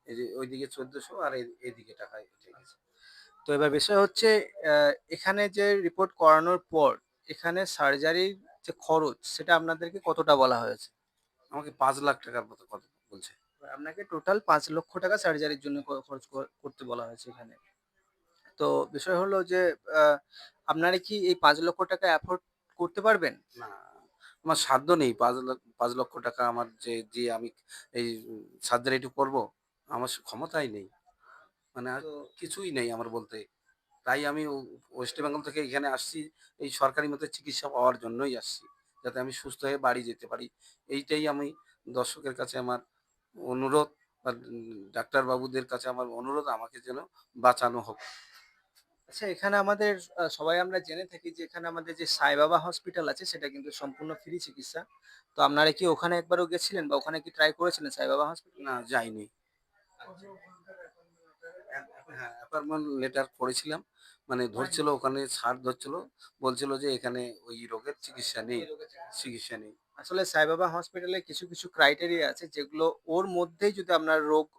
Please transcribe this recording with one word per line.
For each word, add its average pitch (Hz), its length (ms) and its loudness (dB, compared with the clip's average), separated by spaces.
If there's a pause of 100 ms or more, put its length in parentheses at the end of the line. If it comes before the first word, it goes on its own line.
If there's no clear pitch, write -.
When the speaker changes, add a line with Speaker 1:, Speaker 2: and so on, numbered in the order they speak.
Speaker 1:
এই 117 100 -12
যে 117 180 -6
ওইদিকে 131 320 -8
চোদ্দশো 131 540 -12
আর 143 140 -2
এই, 120 260 -8
এইদিকে 113 340 -16
টাকা 107 240 -16
উঠে - 320 -20
গেছে। - 380 -20 (580)
Speaker 2:
তো 147 80 0
এবার 147 160 4
বিষয় 170 300 4
হচ্ছে, 214 560 4
আহ, 147 360 6 (180)
এখানে 196 380 0
যে 202 320 2
রিপোর্ট 185 320 0
করানোর 160 460 8
পর 143 400 4 (300)
এখানে 170 380 -2
সার্জারির 160 760 2 (220)
যে 165 140 -10
খরচ, 156 440 2
সেটা 170 340 2
আপনাদেরকে 165 480 -2
কতটা 156 320 6
বলা 127 240 6
হয়েছে? - 280 -6 (640)
Speaker 1:
আমাকে 147 200 -10
পাঁচ 135 280 2
লাখ 143 260 0
টাকার 120 200 -6
মতো 107 260 -20
কথা 101 180 -16 (220)
বলছে। 98 220 -18 (340)
Speaker 2:
আপনাকে 151 380 -12
টোটাল 185 360 0
পাঁচ 151 300 4
লক্ষ 165 280 -4
টাকা 185 200 2
সার্জারির 151 420 0
জন্য 143 220 -6
ক-, 139 180 -8
খরচ 135 260 -16
কর-, 135 220 -10 (140)
করতে 131 220 -14
বলা 120 220 -6
হয়েছে 117 240 -16
এখানে। 117 240 -20 (1000)
তো 143 360 2
বিষয় 175 240 0
হলো 190 280 2
যে, 180 300 2 (120)
আহ, 151 300 8 (500)
আপনারা 170 320 4
কি 202 300 -2
এই 180 60 6
পাঁচ 151 260 6
লক্ষ 175 240 0
টাকা 185 220 -2
অ্যাফোর্ড 180 360 0 (340)
করতে 175 240 -4
পারবেন? 190 420 2 (140)
Speaker 1:
না, 117 100 -16 (800)
আমার 156 120 2
সাধ্য 139 360 4
নেই 139 220 4
পাঁচ 123 220 2
লাখ, 127 220 -6 (200)
পাঁচ 120 140 0
লক্ষ 127 260 -6
টাকা 123 300 -2
আমার 120 180 -4 (140)
যে, 117 220 -6 (100)
যে 120 180 -2
আমি 113 200 -6 (420)
এই 117 320 -6 (380)
সার্জারিটা 127 460 0
করব, 135 420 -2 (380)
আমার 123 200 -6
সে - 140 -8
ক্ষমতাই 147 460 -6
নেই। 104 200 -12 (840)
মানে 123 160 -10
আর 131 100 -6
Speaker 2:
তো 147 280 -14 (100)
Speaker 1:
কিছুই 190 320 -10
নেই 123 220 -2
আমার 113 160 -6
বলতে। 110 360 -10 (600)
তাই 139 220 -2
আমি 151 200 -4
ও-, 135 300 -8 (140)
ওয়েস্ট 127 320 -8
বেঙ্গল 147 200 -4
থেকে 147 180 -6
এখানে 139 280 -2
আসছি, 151 420 -6 (280)
এই 139 120 -8
সরকারি 139 380 2
মতো 143 180 -6
চিকিৎসা - 420 -8
পাওয়ার 127 300 4
জন্যই 120 380 -4
আসছি, - 300 -10 (380)
যাতে 127 160 -6
আমি 131 120 -6
সুস্থ 131 320 -10
হয়ে 139 140 0
বাড়ি 127 240 2
যেতে 117 240 -10
পারি। 123 220 -10 (400)
এইটাই 151 400 -2
আমি 143 240 -2 (360)
দর্শকের 127 460 -4
কাছে 131 240 -8
আমার 123 200 -2 (580)
অনুরোধ 131 520 0 (360)
বা, 127 60 -4
উম, 113 640 -12
ডাক্তারবাবুদের 127 720 -2
কাছে 127 220 -8
আমার 127 180 -4
অনুরোধ, 131 400 -6
আমাকে 117 340 -6
যেন 127 160 -12 (400)
বাঁচানো 123 440 4
হোক। 107 180 -12 (1120)
Speaker 2:
আচ্ছা, - 180 -10
এখানে 196 300 0
আমাদের, 202 420 4 (180)
আহ, 170 120 0
সবাই 160 320 2
আমরা 185 180 0
জেনে 170 260 -10
থাকি 170 260 -12
যে 165 140 -12
এখানে 170 240 -10
আমাদের 165 260 -8
যে 160 120 -8
সাই 143 300 4
বাবা 156 220 6
হসপিটাল 160 500 -6
আছে, 143 160 -6
সেটা 151 240 -6
কিন্তু 139 220 -12
সম্পূর্ণ 147 440 -10
ফ্রি 160 240 -10
চিকিৎসা। 156 460 -12 (500)
তো 147 80 0
আপনারা 147 300 6
কি 180 140 0
ওখানে 175 320 2
একবারও 175 280 0
গেছিলেন 170 420 -4
বা 143 80 0
ওখানে 156 240 -4
কি 160 100 -16
ট্রাই 156 220 4
করেছিলেন 165 380 -2
সাই 135 180 -2
বাবা 147 220 2
হসপিটাল? - 340 -14
Speaker 1:
না, 127 180 -6
যাইনি। 117 440 -4 (720)
Speaker 2:
আচ্ছা। 190 500 -20 (1700)
Speaker 1:
হ্যাঁ, 120 180 -12
অ্যাপয়েন্টমেন্ট 151 640 -6
লেটার 131 240 -2 (140)
করেছিলাম, 127 460 -4 (440)
মানে 123 200 0
ধরছিল 127 360 -2
Speaker 2:
হয়নি। 147 120 2
Speaker 1:
ওখানে 135 320 -2
স্যার 127 340 -4
ধরছিল, 131 460 -6 (340)
বলছিল 131 360 -2
যে 135 160 -2
এখানে 123 480 -6
ওই 117 240 -16
রোগের 113 340 -10
চিকিৎসা 117 420 -8
নেই, 117 180 -4
Speaker 2:
ওই 101 60 -8
রোগের - 200 -14
চিকিৎসা - 360 -14
Speaker 1:
চিকিৎসা 117 340 -12
নেই। 107 200 -18 (200)
Speaker 2:
আসলে 180 280 -2
সাই 156 220 4
বাবা 165 220 2
হসপিটালে 180 520 -6
কিছু 175 260 -12
কিছু 170 220 -12
ক্রাইটেরিয়া 160 600 2
আছে, 160 200 -10
যেগুলো 151 580 -2
ওর 175 200 0
মধ্যেই 175 460 0
যদি 190 200 -4
আপনার 156 300 4
রোগ 156 260 2 (100)